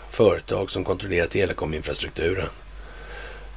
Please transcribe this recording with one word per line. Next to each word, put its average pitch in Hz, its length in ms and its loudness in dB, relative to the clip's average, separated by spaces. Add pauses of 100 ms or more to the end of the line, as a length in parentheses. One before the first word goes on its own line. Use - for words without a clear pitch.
(100)
företag 98 600 4
som 92 140 0
kontrollerar 92 420 2
telekominfrastrukturen. 80 1200 0 (1080)